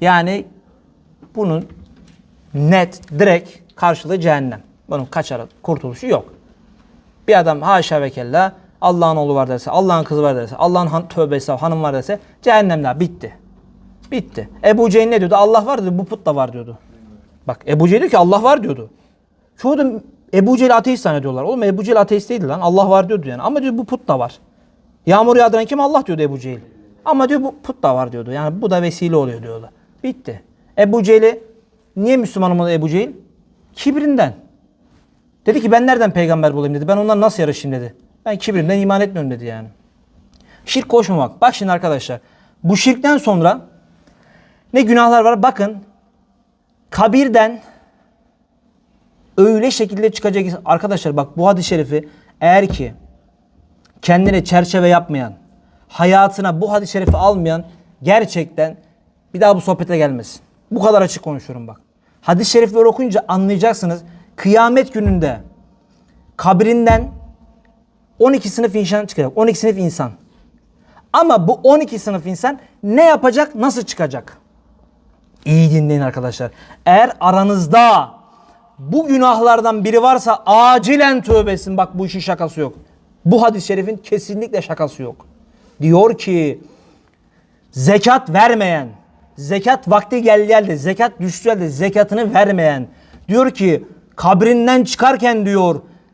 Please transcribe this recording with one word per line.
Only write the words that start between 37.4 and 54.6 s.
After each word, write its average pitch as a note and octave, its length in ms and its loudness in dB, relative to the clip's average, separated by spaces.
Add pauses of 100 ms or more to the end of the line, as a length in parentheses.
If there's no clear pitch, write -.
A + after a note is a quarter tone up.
yarışayım?" C#3+ 340 -4
dedi. A#2+ 180 -12 (300)
"Ben G#3+ 120 -6
kibrimden F#3 420 -2
iman G3 220 0
etmiyorum." F3+ 300 -4
dedi A#2+ 140 -10
yani. A2+ 240 -12 (960)
Şirk - 220 -4
koşmamak. F#3+ 520 0
Bak B3 140 4
şimdi F#3+ 180 -4
arkadaşlar. D3+ 480 -4 (440)
Bu F#3+ 120 2
şirkten C4 420 2
sonra G3+ 420 0 (1120)
ne C4 100 4
günahlar A#3 420 4
var? A3+ 180 2
Bakın. G#3+ 340 -2 (1120)
Kabirden A3+ 720 2 (1800)
öyle A3 320 4
şekilde G#3+ 420 -2
çıkacak. G3 520 -4
Arkadaşlar E3 520 -2
bak, C#3+ 200 -6
bu E3+ 120 0
hadis-i F#3 200 0
şerifi D3+ 400 -4 (320)
eğer F#3+ 280 4
ki A#2+ 260 -10 (1080)
kendine F#3 420 2
çerçeve F3 440 0